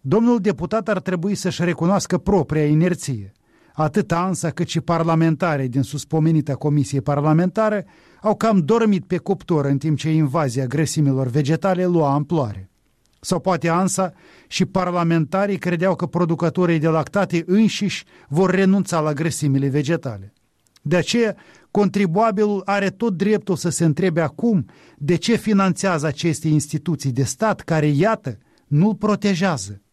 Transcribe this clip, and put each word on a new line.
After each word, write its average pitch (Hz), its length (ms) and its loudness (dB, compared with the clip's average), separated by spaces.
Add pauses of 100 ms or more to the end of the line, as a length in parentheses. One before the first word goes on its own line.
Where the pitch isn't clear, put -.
Domnul 226 400 2
deputat 185 480 -2
ar 196 120 0
trebui 185 340 -4
să-și 175 300 -4
recunoască 175 540 0
propria 156 480 0
inerție. 147 680 0 (420)
Atât 156 380 0
ansa 175 380 -2
cât - 180 -4
și 165 120 -2
parlamentarii 165 880 0
din 131 140 0
suspomenita 151 720 0
comisie 143 460 0
parlamentară 170 840 0 (360)
au 208 160 0
cam 220 220 2
dormit 208 460 2
pe 185 120 -4
cuptor 165 480 -2
în 139 140 0
timp 156 200 -2
ce 156 120 -4
invazia 139 560 0
grăsimilor 139 600 0
vegetale 156 600 0
lua 160 260 2
amploare. 139 580 -2 (500)
Sau 180 200 -4
poate 170 280 0
ansa 180 440 0 (340)
și - 200 -2
parlamentarii 180 920 0
credeau 175 360 0
că 180 120 -6
producătorii 170 720 0
de 156 100 0
lactate 165 580 0
înșiși 202 580 0 (240)
vor 180 220 2
renunța 190 500 2
la 151 120 0
grăsimile 139 560 0
vegetale. 131 640 -4 (500)
De 151 140 0
aceea, 220 400 0 (340)
contribuabilul 208 960 2
are 202 260 0
tot 196 260 -4
dreptul 202 400 0
să 175 120 -4
se 170 160 -2
întrebe 170 360 2
acum 170 460 0 (320)
de 147 160 0
ce 220 220 0
finanțează 190 680 0
aceste 160 420 -2
instituții 151 640 -2
de 123 100 0
stat - 380 -2
care, 156 260 0
iată, 151 520 0 (280)
nu-l 185 280 2
protejează. 185 840 -2 (120)